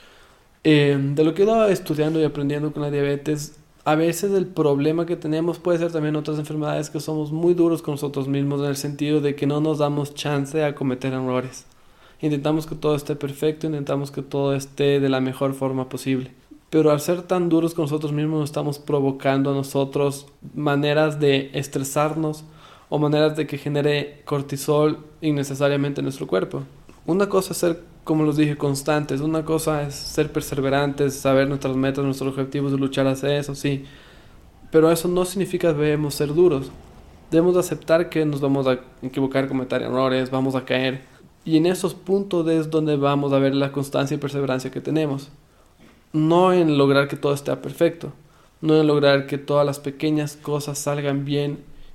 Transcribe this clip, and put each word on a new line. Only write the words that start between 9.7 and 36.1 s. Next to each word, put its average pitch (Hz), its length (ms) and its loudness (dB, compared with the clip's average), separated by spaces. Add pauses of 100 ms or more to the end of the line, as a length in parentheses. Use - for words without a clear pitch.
damos 147 380 -2
chance 147 480 -2
a 147 100 0
cometer 135 400 -4
errores. 127 540 -4 (520)
Intentamos 151 460 -2
que 160 80 -10
todo 151 220 0
esté 143 200 -4
perfecto, 151 520 -4
intentamos 143 420 -4
que 139 140 -8
todo 139 320 -2
esté 143 440 0
de 139 80 2
la 131 140 2
mejor 131 320 -2
forma 131 340 -4
posible. 131 440 -4 (400)
Pero 156 180 6
al 147 100 4
ser 175 220 -2
tan 175 260 0
duros 165 280 2
con 170 80 0
nosotros 147 280 -2
mismos, 151 280 0
nos 147 100 -2
estamos 147 300 -4
provocando 139 720 0
a - 20 2
nosotros 139 720 -2 (300)
maneras 147 640 2
de 139 340 2
estresarnos 151 880 -2 (460)
o - 80 -2
maneras 151 400 2
de 151 80 -2
que 143 140 -6
genere 147 640 -2
cortisol 147 800 0 (160)
innecesariamente 143 800 0
en 139 40 -4
nuestro 139 200 -6
cuerpo. 156 380 -2 (420)
Una 196 240 2
cosa 190 220 0
es - 80 -8
ser, 170 240 -2 (200)
como 156 200 2
los 151 120 2
dije, 147 220 2
constantes. 143 640 -2
Una 156 240 -2
cosa 156 380 0
es 143 100 -8
ser - 380 -4
perseverantes, 139 840 0
saber 135 340 2
nuestras 139 280 -2
metas, 135 280 0
nuestros 135 280 -2
objetivos 135 420 -4
y 139 40 0
luchar 135 280 0
hacia 139 320 0
eso, 143 160 -6
sí. 139 320 -4 (840)
Pero 160 200 6
eso 165 160 0
no 180 160 2
significa 180 480 -2
que 147 100 0
debemos 151 340 0